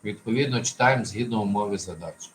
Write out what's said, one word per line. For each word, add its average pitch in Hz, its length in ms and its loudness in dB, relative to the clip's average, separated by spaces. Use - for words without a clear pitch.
відповідно, 120 600 0
читаємо 127 400 4
згідно 113 380 -2
умови 101 360 0
задачі 85 560 -12